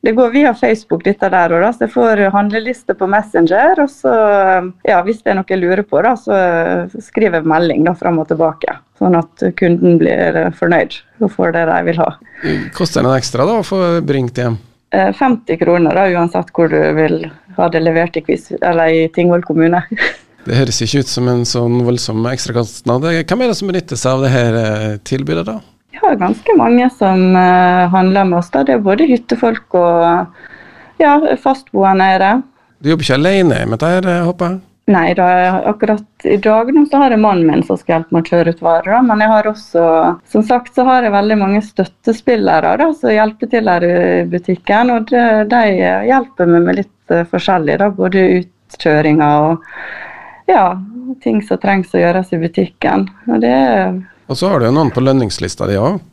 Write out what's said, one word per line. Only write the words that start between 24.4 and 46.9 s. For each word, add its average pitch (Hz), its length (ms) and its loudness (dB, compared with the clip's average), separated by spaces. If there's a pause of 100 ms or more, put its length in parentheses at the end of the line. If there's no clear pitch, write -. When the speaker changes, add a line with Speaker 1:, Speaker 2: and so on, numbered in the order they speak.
Speaker 2:
eh, 107 320 -4 (100)
tilbudet 143 460 -4
da? 220 80 -10 (340)
Speaker 1:
Vi - 80 -20
har 339 220 0
ganske 214 340 0
mange 240 400 4
som, 185 400 2
eh, 180 560 4
handler 190 380 2
med 175 100 0
oss 175 140 -8
da. - 100 2
Det 269 140 2
er 208 80 -2
både 233 240 2
hyttefolk 233 680 -2
og, 170 520 2 (720)
ja, 294 160 4 (260)
fastboende 196 720 0
er 190 100 0
det. 196 80 2 (500)
Speaker 2:
Du 139 120 -2
jobber 160 100 -2
ikke 127 160 0
alene 175 480 2
med 113 120 -4
det 160 120 0
her, 185 220 -2
eh, 175 160 -2
håper 175 240 -4
jeg? 190 80 -10 (260)
Speaker 1:
Nei, 175 320 2
da, 180 60 4 (420)
akkurat 214 380 -2 (180)
i - 160 2
dag 220 320 2
nå 294 160 4
så 285 140 2
har 269 100 4
jeg 220 80 2
mannen 196 300 2
min 151 180 0
som 196 80 -2
skal 170 220 -2
hjelpe 160 180 -4
meg 165 80 2
å - 60 -10
kjøre 170 260 2
ut - 80 -20
varer, 165 300 0
da. 240 100 4
Men 214 160 2
jeg 214 140 2
har 214 180 2
også, 175 320 -2 (480)
som 220 160 0
sagt, 240 280 0
så 247 120 2
har 254 160 2
jeg 214 80 0
veldig 208 300 0
mange 196 240 0
støttespillere 190 1120 0
da, 311 160 2
som 247 160 -2
hjelper 214 400 0
til 226 160 0
her 175 160 0
i 175 480 0
butikken, 202 640 0
og 220 160 -4
de, 240 140 2 (260)
de 240 120 2 (440)
hjelper 240 460 0
meg 170 160 4
med 185 100 -2
litt, - 160 -8 (160)